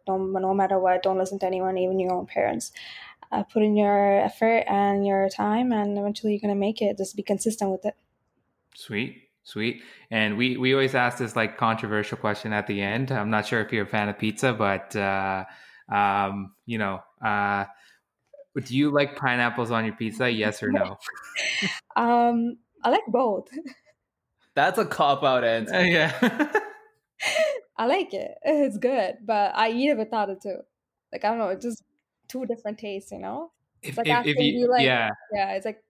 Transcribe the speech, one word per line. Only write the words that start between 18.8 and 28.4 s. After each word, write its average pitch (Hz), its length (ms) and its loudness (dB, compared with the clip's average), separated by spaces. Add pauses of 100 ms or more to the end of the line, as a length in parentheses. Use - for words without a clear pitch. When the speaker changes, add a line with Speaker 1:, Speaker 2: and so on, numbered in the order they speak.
Speaker 2:
like 143 260 2
pineapples 123 540 0
on 113 140 0
your 107 100 -4
pizza? 113 360 -2
Yes 107 320 0
or 104 100 -2
no? 95 300 0
Speaker 1:
<laughs> - 920 -6
Um, 240 600 2 (260)
I 233 80 2
like 415 180 2
both. 233 440 0
<laughs> - 1000 -18
Speaker 3:
That's 180 240 2
a 208 60 2
cop-out 139 580 2
answer. 113 320 0
Speaker 2:
Uh, 185 80 2
yeah. 165 380 4
<laughs> 523 1600 -2
Speaker 1:
I 226 100 -2
like 339 280 0
it. - 280 -8